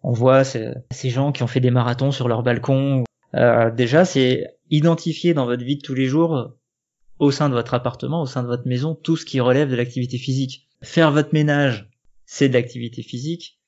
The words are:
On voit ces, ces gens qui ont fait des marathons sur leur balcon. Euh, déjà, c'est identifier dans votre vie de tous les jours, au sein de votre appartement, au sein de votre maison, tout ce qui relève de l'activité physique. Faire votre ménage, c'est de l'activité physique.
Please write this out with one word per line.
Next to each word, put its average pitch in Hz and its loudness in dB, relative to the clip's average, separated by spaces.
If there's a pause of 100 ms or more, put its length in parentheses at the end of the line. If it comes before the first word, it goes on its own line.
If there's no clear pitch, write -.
On 127 -2
voit 127 6
ces, 117 -6 (200)
ces - -6
gens 135 0
qui - -4
ont 120 -2
fait 131 -2
des 127 4
marathons 123 0
sur 123 -2
leur 113 0
balcon. 131 0 (320)
Euh, 117 4
déjà, 123 4
c'est 131 0 (240)
identifier 165 2
dans 139 0
votre 123 -4
vie 135 -2
de 143 -16
tous 135 -8
les 131 0
jours, 143 -2 (640)
au 143 4
sein 143 0
de 131 0
votre 117 -2
appartement, 127 -4
au 147 -4
sein 127 -6
de 120 -6
votre 120 -6
maison, 127 -2
tout 165 -2
ce - -12
qui 131 -2
relève 131 4
de 127 -2
l'activité 123 -4
physique. 131 -6 (120)
Faire 160 4
votre 147 0
ménage, 143 0 (360)
c'est - 0
de 127 2
l'activité 120 -4
physique. 139 -10